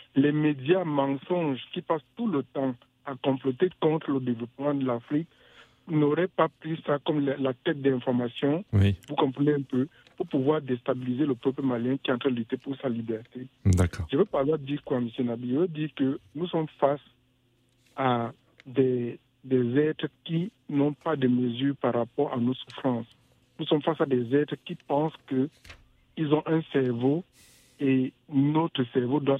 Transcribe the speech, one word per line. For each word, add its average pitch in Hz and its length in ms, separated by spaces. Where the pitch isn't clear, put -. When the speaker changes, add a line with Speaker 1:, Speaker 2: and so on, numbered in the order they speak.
Speaker 1:
les 143 160
médias 151 520
mensonges 143 760
qui 180 80
passent 160 240
tout 233 120
le 147 160
temps 131 320
à 139 160
comploter 135 480
contre 156 300
le 135 80
développement 123 540
de 139 120
l'Afrique 127 420
n'auraient 151 400
pas 165 180
pris 160 400
ça 147 180
comme 151 180
la, 139 140
la 131 160
tête 147 280
d'information, 131 840
Speaker 2:
Oui. 101 220
Speaker 1:
vous 143 80
comprenez 139 380
un 143 80
peu, 131 260
pour - 80
pouvoir 151 360
déstabiliser 127 640
le 139 100
peuple 135 260
malien 127 400
qui - 80
est 135 40
en 120 40
train 131 140
de 120 60
lutter 117 200
pour 139 200
sa 139 120
liberté. 117 560
Speaker 2:
D'accord. 90 460
Speaker 1:
Je 139 60
veux 185 80
par 139 200
là 156 120
dire 139 260
quoi, 135 180
monsieur 117 240
Nabi ? 120 260
Je 131 60
veux 180 100
dire 156 280
que 139 240
nous 165 140
sommes 160 200
face 143 220
à 120 360
des, 127 540
des 127 360
êtres 156 280
qui 170 280
n'ont 143 240
pas 156 220
de 131 120
mesures 123 480
par 123 180
rapport 120 400
à 131 40
nos 120 160
souffrances. 120 540
Nous 160 60
sommes 151 160
face 160 200
à 160 40
des 127 300
êtres 147 200
qui 175 100
pensent 151 380
que 135 220
ils 151 160
ont 151 120
un 160 160
cerveau 131 500
et 131 340
notre 147 600
cerveau 127 260
doit 139 200